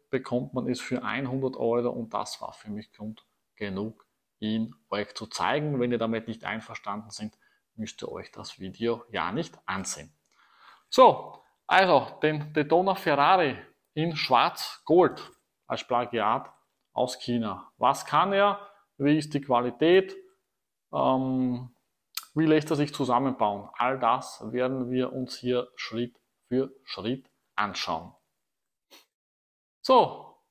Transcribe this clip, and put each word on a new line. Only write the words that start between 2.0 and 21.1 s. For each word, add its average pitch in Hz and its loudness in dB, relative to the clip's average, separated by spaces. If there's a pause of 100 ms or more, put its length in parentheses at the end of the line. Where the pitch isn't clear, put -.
das 107 -8
war - -12
für - -16
mich 104 -12
Grund 107 -14 (320)
genug, 104 -8 (340)
ihn 113 -4 (160)
euch 101 -4
zu 107 -12
zeigen. 139 -2
Wenn 123 -2
ihr 120 0
damit 113 -4
nicht 113 -10
einverstanden 110 -10
seid, - -12 (380)
müsst - -12
ihr - -8
euch - -12
das - -16
Video 113 -4
ja 90 -4
nicht 156 -6
ansehen. 92 -8 (760)
So, - 6 (240)
also 180 6 (140)
den 151 0
Daytona 170 2
Ferrari 151 4 (380)
in 160 -2
Schwarz-Gold - 2 (380)
als - -6
Plagiat 120 -2 (400)
aus - -2
China. 110 -4 (100)
Was 135 0
kann 170 2
er? 196 2 (340)
Wie 147 2
ist 151 -4
die 139 -2
Qualität? 147 2 (800)
Ähm, 131 0 (640)